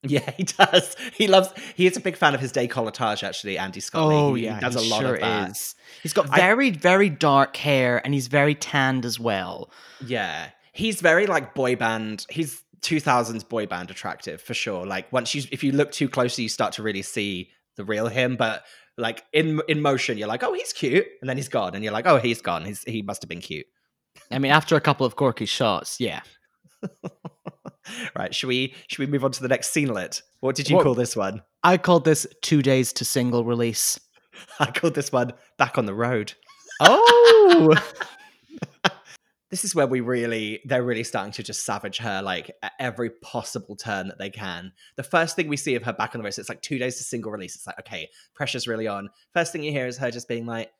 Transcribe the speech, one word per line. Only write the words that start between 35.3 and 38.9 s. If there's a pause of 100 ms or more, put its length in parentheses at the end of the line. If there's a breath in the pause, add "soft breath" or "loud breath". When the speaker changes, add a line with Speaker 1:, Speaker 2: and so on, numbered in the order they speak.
Speaker 1:
Back
on
the
Road. (460)
Speaker 2:
Oh!
<laughs> (1600 loud breath)